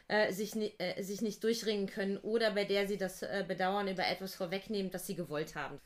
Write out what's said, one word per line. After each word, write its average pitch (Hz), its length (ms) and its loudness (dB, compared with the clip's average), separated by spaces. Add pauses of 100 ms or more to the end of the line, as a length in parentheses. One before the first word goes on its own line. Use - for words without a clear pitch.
äh, 208 240 4
sich 196 240 -2
ni-, 214 220 0
äh, - 260 -2
sich 190 180 -4
nicht 214 220 -2
durchringen 214 420 2
können 196 320 -2
oder 220 320 2
bei 202 140 2
der 196 240 2
sie 202 80 0
das, 180 260 -2
äh, 196 240 -2
Bedauern 190 400 2
über 185 180 0
etwas 180 300 -2
vorwegnehmen, 190 560 -2
das 180 160 -6
sie 202 80 -4
gewollt 156 400 -4
haben. 139 320 -6